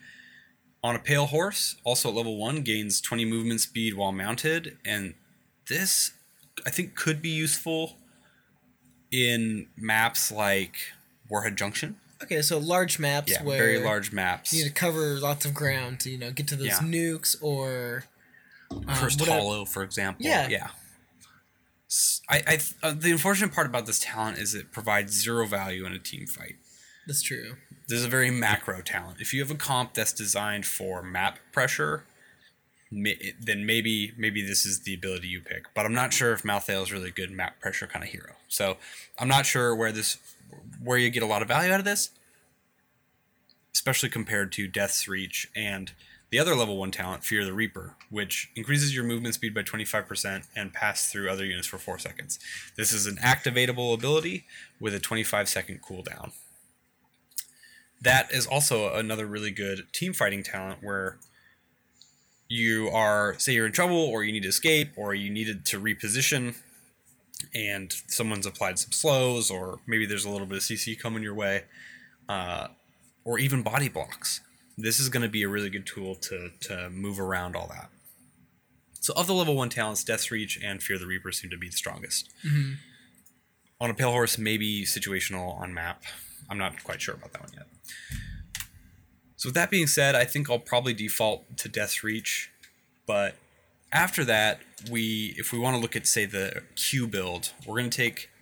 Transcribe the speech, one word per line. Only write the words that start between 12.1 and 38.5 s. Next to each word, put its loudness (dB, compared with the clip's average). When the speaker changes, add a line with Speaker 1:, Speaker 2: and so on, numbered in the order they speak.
Speaker 2:
Okay, 0
so 4
large 2
maps 2
Speaker 1:
Yeah, 4
Speaker 2:
where 0
Speaker 1:
very 6
large 0
maps. 0
Speaker 2:
you 2
need 2
to -6
cover 2
lots 0
of 0
ground -2
to, -4
you -8
know, -6
get -4
to -2
those 0
Speaker 1:
Yeah. 2
Speaker 2:
nukes 2
or, -2
um, -8
Speaker 1:
Cursed 2
Speaker 2:
whatever. 4
Speaker 1:
Hollow, 0
for -4
example. -2
Speaker 2:
Yeah. 4
Speaker 1:
Yeah. 0
S-, 2
I, 6
I 4
th-, 4
uh, 2
the 4
unfortunate 4
part 4
about 0
this 2
talent -2
is -2
it -10
provides 2
zero 2
value -2
in -6
a -6
team -10
fight. -10
Speaker 2:
That's -2
true. -4
Speaker 1:
This 0
is 2
a 0
very 6
macro 0
talent. -6
If -4
you 0
have -4
a -4
comp 0
that's 0
designed 0
for -4
map -2
pressure, 0
may-, -2
then -2
maybe, 2
maybe 0
this 2
is -2
the -4
ability -4
you -6
pick. -10
But 2
I'm 2
not 2
sure 4
if -2
Malthael 0
is -4
really -6
a -12
good -6
map -6
pressure -4
kind -6
of -8
hero. -14
So 0